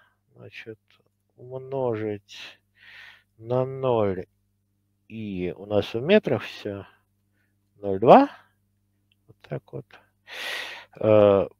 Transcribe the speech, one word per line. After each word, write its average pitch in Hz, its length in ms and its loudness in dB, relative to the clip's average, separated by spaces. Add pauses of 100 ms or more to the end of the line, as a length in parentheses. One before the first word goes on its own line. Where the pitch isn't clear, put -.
(360)
Значит, 113 440 -18 (580)
умножить 123 1000 -6 (1000)
на 123 280 -2
ноль. 117 600 -2 (840)
И 98 480 -8
у 101 100 -16
нас 104 260 -2
в 113 80 -4
метрах 156 420 0
все 101 420 -12 (920)
ноль 98 220 -4
два. 127 300 8 (1000)
Вот - 100 -20 (120)
так 139 140 -8 (100)
вот. 131 120 -12 (1120)
Э, 104 480 6 (120)